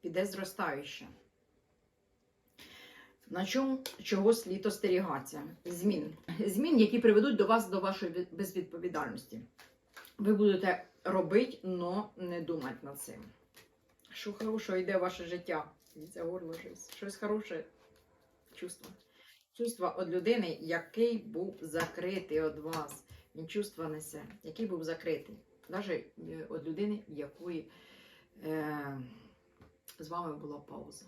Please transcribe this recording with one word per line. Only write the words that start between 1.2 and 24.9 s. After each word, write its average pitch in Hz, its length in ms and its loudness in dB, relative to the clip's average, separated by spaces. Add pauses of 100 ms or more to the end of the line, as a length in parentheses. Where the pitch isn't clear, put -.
На 185 160 0
чому, 262 340 2 (240)
чого 202 300 6
слід 196 320 0
остерігатися? 180 800 0 (220)
Змін. 175 520 0 (280)
Змін, 240 340 4
які 220 200 8
приведуть 220 360 8
до 202 120 6
вас, 220 220 4
до 190 100 0
вашої 190 320 0
бе-, 180 200 -4
безвідповідальності. 165 1080 -6 (760)
Ви 208 160 6
будете 196 520 6 (180)
робити, 190 600 4
но 185 540 0
не 175 240 -4
думати 160 400 -4
над 139 200 -12
цим. - 220 -12 (840)
Що - 240 -8
хорошого 214 440 -2
йде 190 200 2
в 180 40 4
ваше 180 240 -2
життя? 170 460 -6 (240)
Дивіться, 160 280 -10
горло 170 300 -6
щось. - 420 -14
Щось 202 200 -10
хороше. 208 500 -4 (880)
Чувство. - 360 -12 (680)
Чувство 233 420 0
від 160 100 0
людини, 185 520 2
який 190 560 2
був 190 440 -6
закритий 165 800 -2
від 151 160 0
вас. 156 460 -6 (320)
Він 160 120 -10
чувства 202 420 -4
несе, 151 360 -10 (180)
який 165 220 -6
був 175 180 -4
закритий. 160 520 -4 (340)